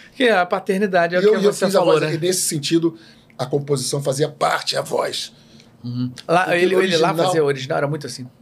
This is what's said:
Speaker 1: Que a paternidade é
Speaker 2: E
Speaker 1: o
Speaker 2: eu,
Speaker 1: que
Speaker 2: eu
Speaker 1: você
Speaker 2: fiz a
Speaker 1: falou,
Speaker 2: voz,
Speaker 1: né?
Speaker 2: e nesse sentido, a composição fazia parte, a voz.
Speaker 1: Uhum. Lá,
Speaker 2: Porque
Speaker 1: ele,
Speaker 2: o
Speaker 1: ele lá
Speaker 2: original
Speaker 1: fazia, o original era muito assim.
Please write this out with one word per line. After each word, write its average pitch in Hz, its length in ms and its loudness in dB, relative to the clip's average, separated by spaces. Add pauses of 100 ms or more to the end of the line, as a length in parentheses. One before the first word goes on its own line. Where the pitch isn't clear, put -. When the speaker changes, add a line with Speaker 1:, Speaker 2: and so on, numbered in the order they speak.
(160)
Speaker 1:
Que 247 140 2
a 185 160 4
paternidade 185 680 0
é 180 40 2
Speaker 2:
E - 20 0
Speaker 1:
o - 40 -2
Speaker 2:
eu, 214 60 6
Speaker 1:
que 214 160 2
Speaker 2:
eu 202 40 4
Speaker 1:
você - 140 -2
Speaker 2:
fiz 196 100 2
a 190 40 6
Speaker 1:
falou, 160 200 4
Speaker 2:
voz, 151 100 0
Speaker 1:
né? 151 60 -4
Speaker 2:
e - 20 -2
nesse 180 260 -2
sentido, 165 540 0 (400)
a 127 80 -4
composição 143 560 -2
fazia 143 280 0
parte, - 480 -2
a 143 40 -2
voz. - 520 -4 (500)
Speaker 1:
Uhum. 123 280 -4 (160)
Lá, 180 180 2
Speaker 2:
Porque 180 120 0
Speaker 1:
ele, 180 180 2
Speaker 2:
o 185 60 4
Speaker 1:
ele 185 160 0
lá 165 120 2
Speaker 2:
original 165 180 0
Speaker 1:
fazia, 170 160 2
o - 40 2
original 139 300 -4
era 143 100 -2
muito 147 200 -6
assim. 123 200 -12 (140)